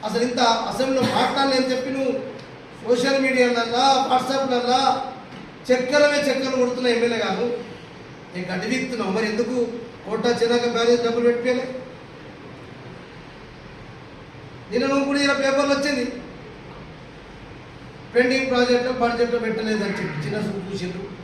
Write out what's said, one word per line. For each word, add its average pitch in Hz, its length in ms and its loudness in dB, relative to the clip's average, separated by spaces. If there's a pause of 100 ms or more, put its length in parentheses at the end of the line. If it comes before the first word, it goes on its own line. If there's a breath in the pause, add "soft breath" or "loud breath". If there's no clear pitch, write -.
అసలు 233 200 2
ఇంత 254 140 0 (300)
అసెంబ్లీలో 262 340 2 (140)
మాట్లాడలేని 254 520 2
చెప్పి 269 280 0
నువ్వు 254 140 2 (720)
సోషల్ 262 420 4
మీడియాలల్లా, 240 600 4 (260)
WhatsApp-లల్లా 254 720 2 (880)
చక్కరమే 294 580 4
చక్కర్లు 254 340 0
కొడుతున్న 247 360 2
ఎమ్మెల్యే 233 260 2
గారు 196 240 0 (880)
నేను 180 180 -6
గడ్డి 185 220 -4
వీక్తున్నావు. 233 440 -2
మరి 220 160 2
ఎందుకు 240 240 0 (480)
కోటా 220 260 0 (100)
చెనాక 240 340 4
బ్యారేజ్ 240 320 4
డబ్బులు 240 220 2
పెట్టిపోయలే? 247 380 2 (3000)
నిన్న 247 220 0
నువ్వు 277 160 2
కూడా 285 180 2
ఇలా 277 160 4
పేపర్లు 277 320 4
వచ్చింది, 269 320 0 (2000)
పెండింగ్ 262 360 4
ప్రాజెక్టులో 247 420 4 (100)
బడ్జెట్లో 233 440 2
పెట్టలేదని 208 540 0
చెప్పి - 240 -4
చిన్న 208 120 -2 (100)
చూపు 196 220 -6
చూసిండ్రు. 185 340 -6 (220)